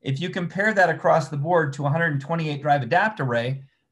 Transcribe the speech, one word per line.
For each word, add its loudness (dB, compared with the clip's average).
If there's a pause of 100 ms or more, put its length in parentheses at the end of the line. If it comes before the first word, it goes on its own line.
If -4
you -4
compare -2
that 4
across 2
the -6
board 2
to -4
a 2
hundred 0
and -2
twenty-eight -4
drive 2
adapt 0
array, -2 (280)